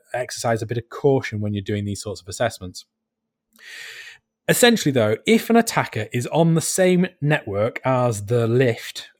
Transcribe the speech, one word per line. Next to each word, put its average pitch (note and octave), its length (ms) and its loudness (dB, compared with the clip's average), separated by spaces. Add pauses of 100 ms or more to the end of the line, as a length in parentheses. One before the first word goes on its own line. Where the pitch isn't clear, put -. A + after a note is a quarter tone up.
(140)
exercise A#2 480 -2
a A2+ 40 -8
bit A#2 120 -4
of - 120 -10
caution C3 500 0
when G#2 140 -4
you're G2+ 80 -4
doing G#2 220 -4
these G2+ 160 -6
sorts G2+ 200 -10
of - 80 -20
assessments. F#2+ 560 -6 (1600)
Essentially, G3+ 460 4
though, A2 240 4 (100)
if A3+ 220 4
an A3+ 80 4
attacker D3+ 560 0
is B2 140 -2
on E3 260 2
the D#3+ 80 4
same F#3 460 2 (160)
network B2 600 0
as B2 440 0
the A#2 200 2
lift, A#2+ 640 0 (120)